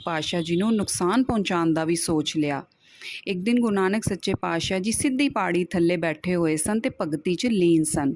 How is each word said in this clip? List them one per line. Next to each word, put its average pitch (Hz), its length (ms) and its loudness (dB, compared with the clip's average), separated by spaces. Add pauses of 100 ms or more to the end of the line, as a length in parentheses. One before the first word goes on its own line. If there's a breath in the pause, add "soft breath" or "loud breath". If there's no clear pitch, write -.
ਪਾਤਸ਼ਾਹ 170 360 -2
ਜੀ 170 140 -2
ਨੂੰ 220 200 2
ਨੁਕਸਾਨ 202 480 0
ਪਹੁੰਚਾਉਣ 185 500 0
ਦਾ 160 120 0
ਵੀ 170 100 0
ਸੋਚ 160 420 -2
ਲਿਆ। 143 260 -2 (640 loud breath)
ਇੱਕ 185 120 -4
ਦਿਨ 240 200 2
ਗੁਰੂ 226 160 2
ਨਾਨਕ 196 280 2
ਸੱਚੇ 190 380 -2
ਪਾਤਸ਼ਾਹ 175 380 -2
ਜੀ 208 120 -2
ਸਿੱਧੀ 277 380 0
ਪਾੜੀ 180 340 0
ਥੱਲੇ 170 340 2
ਬੈਠੇ 170 380 -2
ਹੋਏ 160 200 2
ਸਨ 208 240 0
ਤੇ 170 100 -2
ਭਗਤੀ 160 460 -2
'ਚ 202 100 -4
ਲੀਨ 170 380 4
ਸਨ। 151 320 0